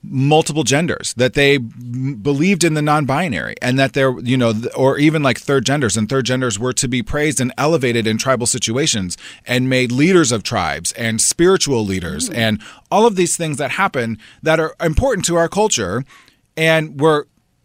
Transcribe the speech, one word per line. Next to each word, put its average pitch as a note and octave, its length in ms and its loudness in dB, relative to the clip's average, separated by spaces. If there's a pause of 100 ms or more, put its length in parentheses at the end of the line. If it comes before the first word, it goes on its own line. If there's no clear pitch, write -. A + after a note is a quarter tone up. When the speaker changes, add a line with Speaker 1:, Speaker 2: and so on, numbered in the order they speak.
Speaker 1:
multiple D3+ 540 2
genders, C#3+ 520 -2
that B2 180 0
they C#3+ 220 4
m-, B2 680 -6
believed D3+ 420 2
in E3 120 2
the D3+ 60 0
non-binary, C#3 800 -2
and B2+ 160 0
that C3+ 160 2
there, C3+ 260 2
you B2 180 0
know, A#2 160 2
th-, A2+ 220 -4
or C3+ 220 2
even, D3+ 260 4
like, B2 160 2
third C#3 260 0
genders, C3+ 320 0
and G#2+ 100 0
third C3+ 180 0
genders B2+ 320 -2
were B2 140 -4
to B2+ 160 -2
be B2 140 -2
praised D3 400 -2
and B2 160 -2
elevated B2+ 500 0
in A2 100 0
tribal A#2+ 280 -2
situations A2+ 720 -4 (280)
and B2+ 240 0
made B2+ 220 0
leaders D3+ 400 4
of A2 120 -2
tribes E2 500 -4
and A2+ 260 -4
spiritual E3 640 2
leaders F#2+ 460 -4
Speaker 2:
Mm. - 80 -8
Speaker 1:
and A2 240 0 (300)
all G3+ 140 4
of A3+ 100 2
these F3 200 0
things D#3 220 -6
that C3 140 -4
happen B2 460 -2 (240)
that D#3 180 2
are D#3 200 -2
important F#3+ 460 0
to E3+ 100 0
our E3 140 2
culture A2+ 560 -2 (500)
and D#3 460 0
were D3+ 260 4 (380)